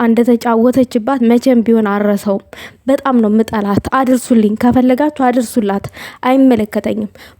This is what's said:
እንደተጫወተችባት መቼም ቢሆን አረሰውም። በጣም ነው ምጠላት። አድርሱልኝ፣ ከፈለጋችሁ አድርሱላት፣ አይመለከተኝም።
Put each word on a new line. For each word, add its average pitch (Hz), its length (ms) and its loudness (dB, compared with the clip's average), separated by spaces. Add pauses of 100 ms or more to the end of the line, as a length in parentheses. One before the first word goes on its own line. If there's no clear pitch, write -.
እንደተጫወተችባት 240 1160 0
መቼም 240 400 2
ቢሆን 226 260 2
አረሰውም። 202 560 -2 (420)
በጣም 269 320 0
ነው 214 120 2
ምጠላት። 208 640 -2
አድርሱልኝ፣ 240 640 0
ከፈለጋችሁ 254 680 0
አድርሱላት፣ 220 600 -2 (380)
አይመለከተኝም። 220 840 0 (300)